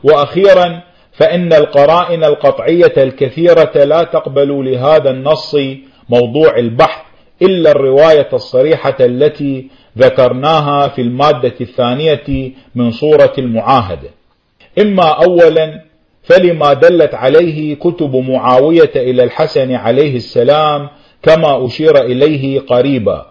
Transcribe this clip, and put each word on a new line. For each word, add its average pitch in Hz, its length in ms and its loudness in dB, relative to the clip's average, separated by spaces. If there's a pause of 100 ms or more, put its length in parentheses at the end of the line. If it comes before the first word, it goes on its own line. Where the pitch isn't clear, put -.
وأخيرا، 170 760 2 (300)
فإن 165 400 0
القرائن 156 720 2
القطعية 151 720 0
الكثيرة 143 880 0
لا 156 180 0
تقبل 139 720 -4
لهذا 139 380 0
النص 147 460 -4 (520)
موضوع 123 500 0
البحث 120 420 -2 (420)
إلا 180 280 2
الرواية 139 640 2
الصريحة 135 680 -2
التي 131 680 -2 (300)
ذكرناها 139 920 0
في 131 140 -6
المادة 127 580 -2
الثانية 131 920 -4 (220)
من 120 160 -2
صورة 143 480 2
المعاهدة، 113 680 -4 (720)
إما 196 240 0
أولا 160 760 2 (400)
فلما 170 500 2
دلت 160 420 2
عليه 151 600 0
كتب 151 420 -4
معاوية 131 800 0
إلى 127 280 0
الحسن 131 500 -4
عليه 127 420 -2
السلام 143 720 -2 (340)
كما 151 440 2
أشير 143 360 2
إليه 135 580 -2
قريبا 123 720 -2